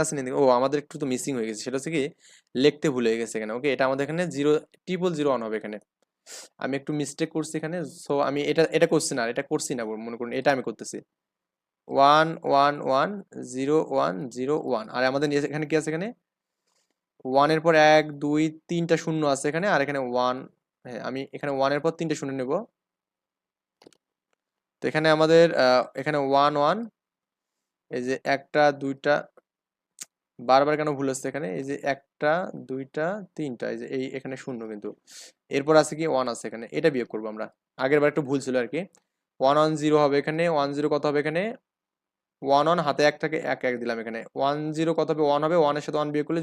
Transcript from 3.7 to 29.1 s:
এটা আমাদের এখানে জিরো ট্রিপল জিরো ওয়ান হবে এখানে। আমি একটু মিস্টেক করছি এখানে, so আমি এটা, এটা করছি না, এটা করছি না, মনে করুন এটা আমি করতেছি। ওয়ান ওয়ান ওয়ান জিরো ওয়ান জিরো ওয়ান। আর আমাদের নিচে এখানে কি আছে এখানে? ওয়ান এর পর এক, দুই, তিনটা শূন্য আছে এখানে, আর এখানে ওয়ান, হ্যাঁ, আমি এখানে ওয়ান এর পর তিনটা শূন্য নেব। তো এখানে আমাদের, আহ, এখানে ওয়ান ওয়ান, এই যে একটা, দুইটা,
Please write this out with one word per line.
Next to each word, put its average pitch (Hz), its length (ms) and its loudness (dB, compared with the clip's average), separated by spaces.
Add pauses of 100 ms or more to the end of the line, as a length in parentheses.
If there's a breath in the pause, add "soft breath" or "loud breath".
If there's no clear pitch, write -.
এটা 135 140 2
আমাদের 135 180 0
এখানে 160 160 -2 (140)
জিরো 143 140 2 (340)
ট্রিপল 180 340 -2
জিরো 147 120 0
ওয়ান 123 160 0
হবে 110 140 -4
এখানে। 107 160 -10 (880 loud breath)
আমি 131 180 -2
একটু 135 100 -8 (100)
মিস্টেক 147 360 -4
করছি 156 240 -4
এখানে, 160 160 -6 (280)
so - 80 -4 (160)
আমি 143 120 -2 (100)
এটা, 147 120 2 (140)
এটা 160 160 4
করছি 151 260 0
না, 120 40 -2 (100)
এটা 131 100 -4 (100)
করছি 151 260 -2
না, 117 40 -4 (240)
মনে 117 120 -10
করুন 120 200 -8
এটা 139 160 2
আমি 127 140 -2
করতেছি। 107 300 -8 (960)
ওয়ান 147 320 6 (200)
ওয়ান 143 260 4 (120)
ওয়ান 139 240 2 (420)
জিরো 135 240 0 (180)
ওয়ান 143 200 0 (220)
জিরো 131 180 -2 (140)
ওয়ান। 110 260 -4
আর 123 160 -2
আমাদের 139 200 0
নিচে 143 200 0
এখানে 151 200 -6
কি 156 100 0
আছে 151 120 -4
এখানে? 170 160 -6 (1200)
ওয়ান 139 240 4
এর 160 100 2
পর 165 100 6 (220)
এক, 156 80 6 (200)
দুই, 151 180 2 (280)
তিনটা 170 340 2
শূন্য 160 180 -2 (120)
আছে 135 160 -2
এখানে, 165 240 -2
আর 147 100 4
এখানে 139 160 -4 (120)
ওয়ান, 127 240 0 (480)
হ্যাঁ, 120 240 -12
আমি 131 120 -6 (160)
এখানে 143 220 -4
ওয়ান 135 160 2
এর 147 100 -2
পর 165 140 0
তিনটা 170 220 -2
শূন্য 139 200 -6
নেব। 127 120 -4 (2250)
তো - 120 -6
এখানে 156 260 0
আমাদের, 165 300 8 (180)
আহ, 127 180 6 (180)
এখানে 151 180 -2 (120)
ওয়ান 143 300 4
ওয়ান, 160 180 2 (1120)
এই 127 160 -6
যে 131 80 -2 (200)
একটা, 139 280 0 (200)
দুইটা, 139 320 -2 (1200)